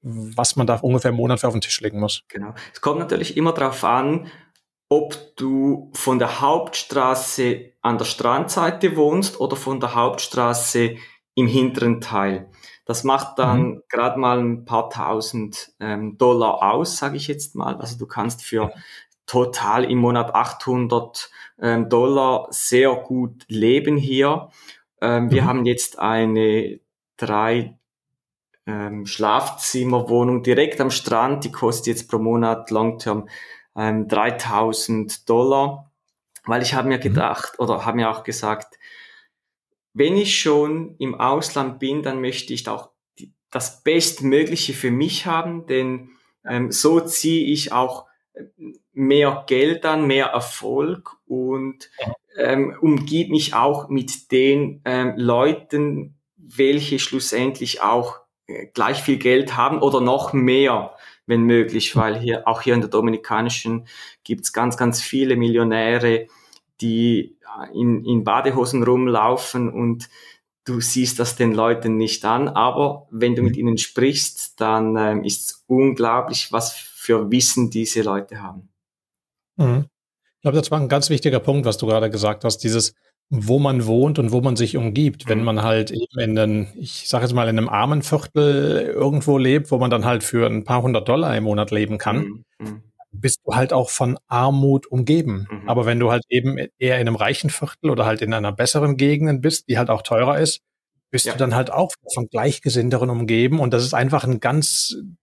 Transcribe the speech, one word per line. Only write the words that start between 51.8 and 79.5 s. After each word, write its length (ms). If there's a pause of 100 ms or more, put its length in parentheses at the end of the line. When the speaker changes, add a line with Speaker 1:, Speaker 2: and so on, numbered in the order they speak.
Speaker 1:
Ja. 140 (240)
Speaker 2:
ähm, 440
umgib 500
mich 240
auch 340
mit 440
den, 520
ähm, 320
Leuten, 1000 (180)
welche 640
schlussendlich 840
auch, 400 (260)
äh, 200
gleich 360
viel 140
Geld 400
haben 240
oder 220
noch 320
mehr, 600 (300)
wenn 200
möglich, 500
Speaker 1:
Mhm. 60
Speaker 2:
weil 180
hier, 280
auch 140
hier 140
in 80
der 80
Dominikanischen 1000 (360)
gibt's 280
ganz, 240
ganz 240
viele 360
Millionäre, 880 (560)
die 560 (340)
in, 320
in 180
Badehosen 600
rumlaufen 920
und 380 (540)
du 160
siehst 380
das 160
den 200
Leuten 420
nicht 300
an, 220
aber 640
wenn 240
du 60
Speaker 1:
Mhm. 80
Speaker 2:
mit 80
ihnen 220
sprichst, 800
dann, 380
ähm, 260
ist's 420
unglaublich, 840
was 220
für 560
Wissen 400
diese 320
Leute 400
haben. 260 (880)